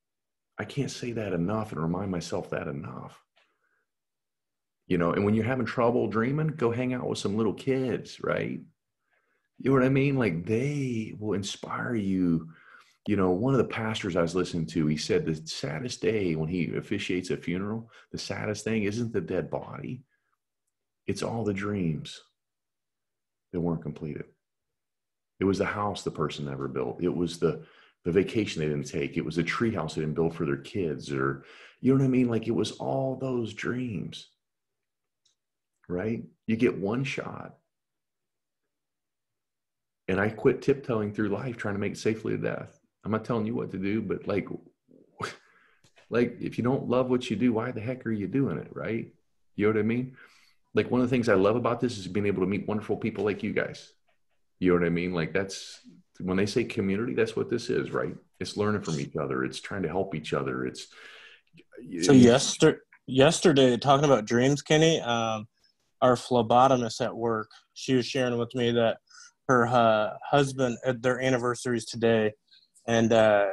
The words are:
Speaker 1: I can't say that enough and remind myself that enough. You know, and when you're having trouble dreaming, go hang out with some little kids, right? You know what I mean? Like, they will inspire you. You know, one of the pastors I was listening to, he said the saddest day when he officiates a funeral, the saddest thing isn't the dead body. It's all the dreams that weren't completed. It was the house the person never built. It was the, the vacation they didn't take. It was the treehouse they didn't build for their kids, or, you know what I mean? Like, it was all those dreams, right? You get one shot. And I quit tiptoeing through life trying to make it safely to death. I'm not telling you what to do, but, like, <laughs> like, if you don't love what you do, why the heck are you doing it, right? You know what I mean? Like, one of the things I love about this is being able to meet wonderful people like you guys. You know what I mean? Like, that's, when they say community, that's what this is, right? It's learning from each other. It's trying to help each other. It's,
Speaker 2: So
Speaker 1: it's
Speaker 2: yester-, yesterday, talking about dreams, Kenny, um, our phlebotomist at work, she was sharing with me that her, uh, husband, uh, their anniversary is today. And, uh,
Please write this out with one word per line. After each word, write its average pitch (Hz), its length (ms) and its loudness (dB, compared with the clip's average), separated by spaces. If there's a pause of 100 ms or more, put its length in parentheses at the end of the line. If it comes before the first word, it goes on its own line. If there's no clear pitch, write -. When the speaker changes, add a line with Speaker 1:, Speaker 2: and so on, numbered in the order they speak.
(580)
Speaker 1:
I 107 60 -6
can't 123 260 -6
say 120 220 -8
that 107 200 -4
enough 104 400 -2
and 76 80 -6
remind 87 300 -2
myself 87 400 -4
that 87 180 -4
enough. - 500 -10 (1700)
You 87 120 2
know, 85 140 2
and 101 120 2
when 104 80 4
you're 110 140 2
having 127 180 -2
trouble 120 420 2
dreaming, 131 420 0
go 117 220 0
hang 127 220 -2
out 127 160 -4
with 107 100 -2
some 104 200 -2
little 104 160 2
kids, 131 680 -4
right? - 380 -2 (960)
You 131 120 0
know - 20 4
what 131 100 6
I 127 60 4
mean? 135 300 2
Like, 87 260 0
they 123 760 -2
will 107 140 -4
inspire 110 600 -6
you. 92 560 0 (580)
You 104 80 2
know, 92 140 4
one 117 240 2
of 120 40 4
the 104 60 4
pastors 110 500 -4
I 90 60 2
was 85 140 2
listening 87 320 -2
to, 78 200 0
he 76 120 2
said 87 260 0
the 78 220 -4
saddest - 560 -8
day 98 340 0
when 78 140 -2
he 80 260 -2
officiates 92 540 -4
a 71 80 -2
funeral, 104 520 -6 (220)
the - 60 -8
saddest 104 440 -6
thing 110 200 0
isn't 113 320 -4
the 95 80 0
dead 82 280 -4
body. - 520 -10 (1040)
It's 95 160 -4
all 110 220 -4
the 104 80 0
dreams 95 640 -4 (1300)
that 87 80 -4
weren't 82 220 -2
completed. 76 420 -10 (1120)
It 95 60 0
was 95 140 2
the 95 80 0
house 101 360 -4
the 82 80 -4
person 76 360 -4
never 67 200 -6
built. 65 360 -6
It 85 120 0
was 85 240 -4
the, 90 240 0 (440)
the 87 40 -2
vacation 98 520 0
they 76 60 0
didn't 73 220 -4
take. 71 280 -4
It 71 60 -2
was 80 120 -6
the 85 80 2
treehouse 85 500 -2
they 82 60 -4
didn't 78 140 -2
build 82 200 0
for 85 120 -4
their 71 100 0
kids, 69 560 -6
or, 67 320 -2 (380)
you 127 100 4
know 135 60 6
what 135 80 4
I - 20 2
mean? 123 220 2
Like, 113 180 -2
it 117 40 0
was 110 200 0
all 135 440 -4
those 123 360 -6
dreams, 120 800 -8 (1600)
right? 104 340 -4 (220)
You 110 100 0
get 117 220 2
one 110 260 -2
shot. - 520 -10 (2500)
And 95 100 0
I 107 120 2
quit 123 320 2
tiptoeing 113 500 0
through 107 160 -2
life 117 300 -4
trying 104 160 -4
to 101 60 -4
make 101 120 -2
it - 60 -10
safely 110 360 -2
to 104 80 -4
death. - 380 -6 (240)
I'm 101 80 -4
not 110 140 -2
telling 113 180 0
you 117 100 -4
what 110 180 -6
to 95 60 -6
do, 101 220 -2
but, 95 260 -6
like, 95 220 -2 (720)
<laughs> - 880 -16
like, 117 320 0
if - 160 -8
you 113 80 -2
don't 127 240 0
love 127 220 2
what 123 180 0
you 110 80 -2
do, 120 160 2
why 117 200 -2
the 110 100 -8
heck 127 240 -6
are 117 40 -4
you 104 160 -4
doing 104 300 0
it, - 160 -10
right? 104 400 -6 (420)
You 101 120 0
know 110 80 4
what 107 60 2
I - 20 0
mean? 123 340 -2 (600)
Like, 104 140 2
one 123 100 2
of 123 80 2
the 131 60 0
things 117 140 2
I 104 60 6
love 98 200 4
about 120 260 0
this 113 180 -2
is 92 100 -10
being 101 180 -2
able 95 140 0
to 92 80 2
meet 101 180 -2
wonderful 104 300 -2
people 104 260 -4
like 104 220 -2
you 104 80 -2
guys. - 400 -6 (640)
You 90 140 4
know 87 80 4
what 85 60 2
I 85 40 2
mean? 87 240 -2
Like, 78 180 -2
that's, - 460 -6 (400)
when 92 180 -2
they 101 100 2
say 117 180 0
community, 104 500 -2
that's 113 220 0
what - 120 -2
this - 220 -4
is, - 220 -2
right? - 240 -4 (240)
It's - 160 -8
learning 104 240 0
from 80 180 -4
each 67 160 -6
other. 65 300 -2
It's 65 160 -8
trying 101 220 -8
to 82 60 -2
help 90 280 -4
each 76 160 -8
other. 65 340 -4
It's, - 220 -10 (1120)
Speaker 2:
So 90 120 6
Speaker 1:
it's 127 120 12
Speaker 2:
yester-, - 580 6 (240)
yesterday, 135 680 6
talking 139 280 4
about 120 200 6
dreams, 127 380 2
Kenny, 160 400 4
um, 113 440 -2 (560)
our 127 140 6
phlebotomist 120 840 4
at 107 140 -2
work, 113 360 -2 (240)
she - 200 -2
was 123 120 4
sharing 123 300 -2
with 120 200 -2
me 120 160 2
that 117 240 2 (500)
her, 120 220 6
uh, 113 460 4 (140)
husband, 131 560 2
uh, 131 140 0
their 123 220 0
anniversary 123 560 0
is 113 80 -4
today. 113 480 2 (560)
And, 113 240 4
uh, 107 400 6